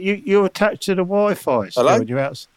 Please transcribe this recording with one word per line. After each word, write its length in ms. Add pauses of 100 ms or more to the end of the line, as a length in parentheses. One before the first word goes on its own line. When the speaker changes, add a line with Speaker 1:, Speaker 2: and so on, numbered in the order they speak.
Speaker 1:
You, 240
you're 200
attached 380
to 120
the 80
Wi-Fi 680
still 140
Speaker 2:
Hello? 160
Speaker 1:
when 80
you're 120
out. 380